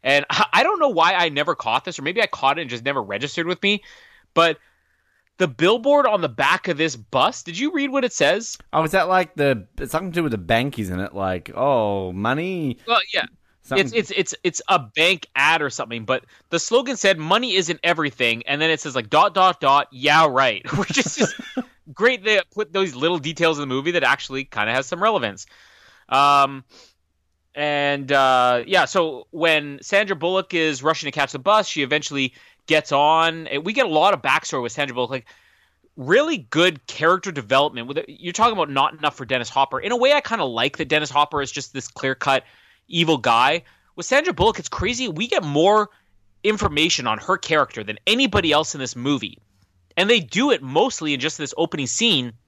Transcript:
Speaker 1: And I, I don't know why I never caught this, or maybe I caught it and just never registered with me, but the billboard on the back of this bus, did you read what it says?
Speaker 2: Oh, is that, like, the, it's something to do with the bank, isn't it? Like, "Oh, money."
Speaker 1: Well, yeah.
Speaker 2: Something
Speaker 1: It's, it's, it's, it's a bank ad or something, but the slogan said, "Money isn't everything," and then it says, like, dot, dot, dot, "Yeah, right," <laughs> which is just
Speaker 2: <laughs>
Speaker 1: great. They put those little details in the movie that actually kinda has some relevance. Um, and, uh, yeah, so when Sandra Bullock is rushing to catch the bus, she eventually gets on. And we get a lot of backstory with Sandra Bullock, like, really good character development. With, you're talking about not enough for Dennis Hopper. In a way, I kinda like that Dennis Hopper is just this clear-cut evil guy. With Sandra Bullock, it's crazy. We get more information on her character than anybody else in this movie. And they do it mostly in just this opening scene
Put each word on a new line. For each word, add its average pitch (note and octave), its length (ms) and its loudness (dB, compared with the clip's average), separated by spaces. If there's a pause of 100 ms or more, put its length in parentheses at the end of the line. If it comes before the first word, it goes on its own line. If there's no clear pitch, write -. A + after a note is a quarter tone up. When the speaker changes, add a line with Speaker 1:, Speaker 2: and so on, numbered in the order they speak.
Speaker 1:
And C#3+ 260 2
I, - 240 2
I G#3 100 4
don't F#4 160 0
know D4 100 2
why E3+ 240 2
I F3 160 2
never D3 260 -2
caught A#2 300 -2
this, - 140 -10
or - 20 -10
maybe F3+ 200 -2
I G3+ 60 0
caught C#3 300 0
it E3+ 40 -8
and C3+ 80 -10
just A#2 160 -8
never C#3 160 -2
registered A#2 460 -6
with F3+ 140 -6
me, G3+ 220 -2 (500)
but E3 240 2 (800)
the F3+ 100 2
billboard A#3 580 2
on G#3 160 2
the D3+ 80 -2
back D3 400 0
of D3+ 80 -2
this D3+ 180 -2
bus, B2+ 480 0
did F3 140 -12
you D4 160 -4
read C#4 180 -2
what C4 140 0
it - 80 -4
says? F3 440 0 (140)
Speaker 2:
Oh, D#3+ 120 0
is D#3 80 -2
that, F#3 180 2
like, F#3 260 0
the, C3+ 320 0 (100)
it's C3 140 -8
something F3 200 -4
to D#3+ 40 -10
do F3 80 0
with C#3+ 80 0
the A2 60 -2
bank, A2+ 420 -2
isn't F2+ 200 -4
it? G2 140 -6
Like, F#2 400 -4
"Oh, G#2 600 0
money." C#3+ 640 -4 (100)
Speaker 1:
Well, A3+ 140 2 (120)
yeah. D#3+ 120 -2 (380)
Speaker 2:
Something F#3+ 240 0
Speaker 1:
It's, - 60 -10
it's, A3 180 -2
it's, - 320 -4
it's F3 260 -2
a C#3+ 100 4 (160)
bank E3+ 400 2
ad D#3 260 2
or C#3+ 100 -2
something, A#2 340 -8
but B2+ 180 -2 (280)
the E3+ 80 0
slogan B3 360 0
said, F#3+ 220 2
"Money F#3+ 380 0
isn't E3+ 280 -2
everything," C#3 640 0
and D3 140 -2
then D#3+ 80 2
it D#3 100 0
says, C3+ 160 -10
like, A2+ 140 -4
dot, E3+ 240 4
dot, F#3 260 4
dot, C#3 320 4
"Yeah, D3 380 4
right," B2+ 340 2 (100)
<laughs> C#3+ 40 -2
which - 220 -2
is - 180 -2
just A#3 180 0 (300)
Speaker 2:
<laughs> - 280 -20
Speaker 1:
great. A3 300 0
They G#3+ 160 2 (140)
put F#3+ 180 -6
those F#3 240 -2
little E3 240 0
details D#3+ 380 0
in D3 100 -6
the C3 80 -4
movie C#3+ 160 -2
that E3 120 -4
actually C3+ 420 -2
kinda A2 260 -4
has C3 140 0
some F3 180 -6
relevance. B2+ 440 -2 (600)
Um, C#3 560 4 (880)
and, C#3+ 580 -2
uh, B2+ 560 4
yeah, F3 180 2
so D#3+ 460 -2
when D3+ 500 0
Sandra G3 340 0
Bullock F3+ 380 -2
is D#3+ 300 0
rushing D3+ 240 -2
to C#3 40 -6
catch C#3+ 220 -2
the D3 60 -8
bus, G3+ 280 2
she D3 160 -4
eventually C#3 500 -4 (340)
gets D#3 240 2
on. D#3+ 560 2
And D3 180 -6
we G#3+ 80 -4
get B3+ 120 2
a F#3+ 40 -4
lot E3 240 4
of C#3+ 80 -4
backstory C3+ 400 -2
with A#2 120 -6
Sandra C3+ 200 -4
Bullock, A#2+ 180 -2
like, C3 140 -8 (680)
really A#3+ 420 2
good D#3 500 0
character F3+ 440 0
development. C3 560 -2
With, C#3+ 120 -6 (100)
you're E3+ 240 -12
talking A3+ 200 2
about D#3+ 160 -2
not C#3 240 0
enough D3+ 220 -4
for C#3 80 -12
Dennis A#2+ 260 -2
Hopper. C3+ 300 0
In G3+ 140 -4
a - 20 0
way, B3+ 160 2
I D4 100 4
kinda A3+ 220 -4
like B2 340 -2
that D3 120 -6
Dennis D3+ 200 0
Hopper D3 320 0
is C3+ 100 -6
just - 220 -12
this C3+ 140 -10
clear-cut C3+ 560 -2 (460)
evil D#3+ 300 2
guy. B2+ 440 2 (320)
With C4 100 -10
Sandra D4+ 280 0
Bullock, G#3 260 0
it's D#3 80 -12
crazy. A#3+ 400 -6
We F#3 200 -6
get - 160 0
more F#3+ 460 2 (540)
information D#3 640 0
on G#2+ 120 -2
her F#3 180 -2
character C3+ 480 -2
than G#2+ 200 -10
anybody G#3 460 2
else D#3 240 0
in C#3 60 -8
this B2 160 -8
movie. B2+ 420 -4 (560)
And F#3+ 140 2
they A#3 100 6
do G3+ 320 0
it D#3 100 0
mostly D3+ 520 0
in B2+ 80 -4
just D3+ 160 -4
this D3 180 -8
opening D#3 320 -2
scene C3+ 460 0 (140)